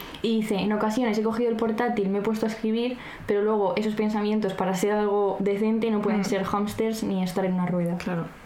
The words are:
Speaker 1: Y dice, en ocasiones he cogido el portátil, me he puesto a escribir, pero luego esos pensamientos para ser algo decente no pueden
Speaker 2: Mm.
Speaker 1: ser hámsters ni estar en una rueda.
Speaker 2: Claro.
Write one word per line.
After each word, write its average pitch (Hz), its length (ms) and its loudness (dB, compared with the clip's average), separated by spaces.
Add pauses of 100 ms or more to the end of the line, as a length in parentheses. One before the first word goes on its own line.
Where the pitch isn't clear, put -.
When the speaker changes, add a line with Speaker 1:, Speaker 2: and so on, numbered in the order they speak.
(220)
Speaker 1:
Y 226 200 0
dice, 214 160 -2
en 196 160 0
ocasiones 214 440 0
he 214 60 0
cogido 226 260 0
el 226 60 0
portátil, 220 540 0
me 196 100 0
he - 20 0
puesto 220 240 0
a 220 40 0
escribir, 233 480 0 (300)
pero 202 160 2
luego 202 340 2
esos 214 160 0
pensamientos 214 600 0
para 185 220 0
ser 202 160 2
algo 208 480 2
decente 220 500 2
no 208 120 2
pueden 208 200 2
Speaker 2:
Mm. 190 40 0
Speaker 1:
ser 190 180 0
hámsters 214 600 -2
ni 190 180 0
estar 185 220 0
en 185 80 0
una 180 120 0
rueda. 175 320 0
Speaker 2:
Claro. 175 280 -4 (200)